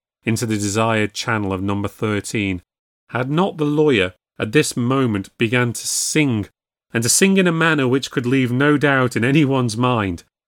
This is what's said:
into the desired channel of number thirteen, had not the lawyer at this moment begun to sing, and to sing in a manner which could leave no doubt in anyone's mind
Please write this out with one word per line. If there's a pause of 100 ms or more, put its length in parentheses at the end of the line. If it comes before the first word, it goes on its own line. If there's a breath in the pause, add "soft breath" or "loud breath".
(240)
into
the
desired
channel
of
number
thirteen, (460)
had
not
the
lawyer (240)
at
this
moment
begun
to
sing, (440)
and
to
sing
in
a
manner
which
could
leave
no
doubt
in
anyone's
mind (240)